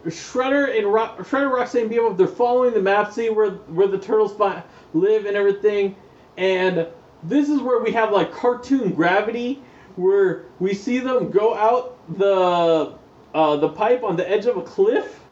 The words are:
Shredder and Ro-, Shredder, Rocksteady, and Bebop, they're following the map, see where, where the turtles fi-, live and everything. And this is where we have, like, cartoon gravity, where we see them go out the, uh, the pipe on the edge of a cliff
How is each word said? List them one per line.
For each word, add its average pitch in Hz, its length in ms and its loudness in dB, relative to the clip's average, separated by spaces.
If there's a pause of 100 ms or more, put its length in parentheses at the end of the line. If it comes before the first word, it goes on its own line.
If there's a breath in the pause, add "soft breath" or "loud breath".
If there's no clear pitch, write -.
Shredder 262 680 -2
and 208 160 0
Ro-, 220 280 0
Shredder, 277 300 -2
Rocksteady, 247 320 0
and 220 80 -4
Bebop, 226 280 0
they're 180 80 6
following 247 480 2
the 202 80 2
map, 202 300 2
see 226 180 -2
where, 214 200 2
where 175 360 -2
the 190 120 -2
turtles 214 360 0
fi-, 170 280 -2 (300 loud breath)
live 202 340 2
and 202 100 -2
everything. 202 600 0 (400 loud breath)
And 185 500 0 (360)
this 277 260 0
is 294 120 0
where 240 200 0
we 220 120 -2
have, 220 200 0
like, 185 200 0
cartoon 240 600 -2
gravity, 208 720 -2 (340 loud breath)
where 190 480 2 (160)
we 196 140 0
see 247 240 -4
them 247 320 -2
go 220 240 2
out 226 420 0 (220)
the, 175 760 2 (400)
uh, 151 240 2
the 151 120 0
pipe 233 340 0
on 190 140 -4
the 180 120 -4
edge 208 180 0
of 240 100 0
a 170 60 -8
cliff - 580 -2 (120)